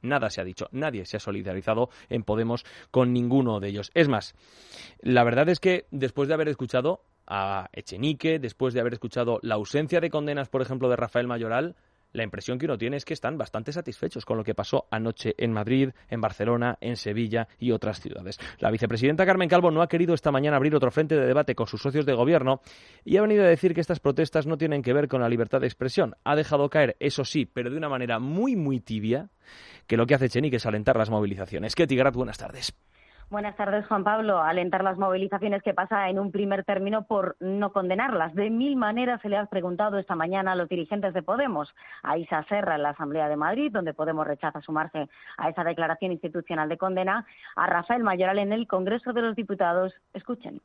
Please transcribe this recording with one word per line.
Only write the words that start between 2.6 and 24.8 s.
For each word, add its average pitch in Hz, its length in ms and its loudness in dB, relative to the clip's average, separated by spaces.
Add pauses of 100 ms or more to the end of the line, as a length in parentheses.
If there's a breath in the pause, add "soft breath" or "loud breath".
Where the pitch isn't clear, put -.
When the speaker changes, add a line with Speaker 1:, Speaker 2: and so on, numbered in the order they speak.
Speaker 1:
con 127 220 4
ninguno 120 480 2
de 98 80 -4
ellos. 101 280 -6
Es 165 120 6
más, 117 260 0 (680 loud breath)
la 123 240 6
verdad 123 240 4
es 175 100 2
que 180 320 0
después 135 380 -2
de 160 60 2
haber 156 120 0
escuchado 131 540 -2 (240)
a 98 480 -4
Echenique, 151 640 -2
después 127 340 -2
de 123 60 0
haber 120 140 0
escuchado 120 480 -2
la 113 140 -2
ausencia 143 440 0
de 165 100 0
condenas, 147 380 -4
por 131 140 -2
ejemplo, 127 260 -2
de 123 80 4
Rafael 117 320 -2
Mayoral, 123 480 -2 (380)
la 113 100 -4
impresión 104 340 -6
que 131 80 -4
uno 143 120 0
tiene 117 180 -4
es 139 80 -8
que - 100 -8
están 139 240 -6
bastante 113 360 -6
satisfechos 160 500 -8
con 117 140 -2
lo 110 60 -4
que 110 120 -4
pasó - 340 -2
anoche 110 480 -2
en 117 140 0
Madrid, 120 380 2 (200 soft breath)
en 117 120 -4
Barcelona, 117 580 0
en 120 160 -4
Sevilla 110 540 -2 (100)
y 120 120 0
otras 107 280 -2
ciudades. - 400 -12 (200 loud breath)
La 104 120 2
vicepresidenta 120 540 2
Carmen 185 240 4
Calvo 175 220 6
no 156 100 4
ha 170 60 4
querido 170 280 2
esta 151 160 0
mañana 143 240 2
abrir 143 180 4
otro 135 160 4
frente 156 260 2
de 135 120 4
debate 135 260 2
con 113 140 -2
sus 107 140 -8
socios 139 240 0
de 135 80 2
gobierno 131 480 4 (420 loud breath)
y - 140 4
ha 202 40 8
venido 214 220 6
a 185 40 10
decir 170 260 6
que 170 80 0
estas 160 180 -2
protestas 147 480 2
no 160 100 0
tienen 143 260 0